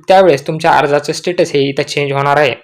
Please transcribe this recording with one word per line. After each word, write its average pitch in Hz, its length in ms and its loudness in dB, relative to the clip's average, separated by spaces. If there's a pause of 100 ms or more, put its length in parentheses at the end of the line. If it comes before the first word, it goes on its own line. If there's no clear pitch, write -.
त्यावेळेस 185 380 4
तुमच्या 160 240 -2
अर्जाचं 143 420 0
स्टेटस 175 420 -4
हे 143 140 0
इथं 139 140 -4
चेंज 143 300 -4
होणार 143 240 0
आहे 147 260 2